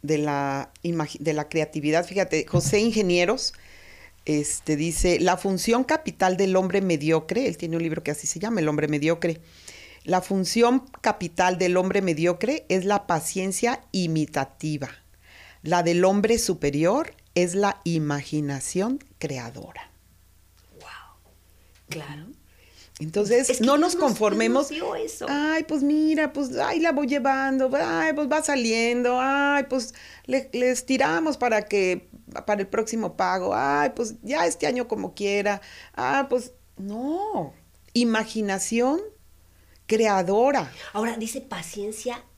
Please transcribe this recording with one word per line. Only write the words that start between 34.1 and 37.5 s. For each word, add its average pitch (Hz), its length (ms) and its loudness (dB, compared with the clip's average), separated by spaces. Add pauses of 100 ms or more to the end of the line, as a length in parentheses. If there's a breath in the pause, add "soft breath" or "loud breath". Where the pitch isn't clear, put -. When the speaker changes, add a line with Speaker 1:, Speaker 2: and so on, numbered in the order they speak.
Speaker 1:
ya 302 240 0
este - 200 -2
año 247 220 -2
como 196 260 -6
quiera, 202 460 -2 (340 loud breath)
ah, 269 340 0
pues", 247 260 -2 (220)
no, 254 800 -6 (380)